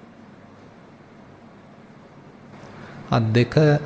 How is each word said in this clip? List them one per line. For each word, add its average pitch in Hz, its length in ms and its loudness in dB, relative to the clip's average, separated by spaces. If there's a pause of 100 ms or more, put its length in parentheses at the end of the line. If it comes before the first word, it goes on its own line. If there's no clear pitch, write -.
(3000)
අත් 117 220 0
දෙක 120 260 2 (320)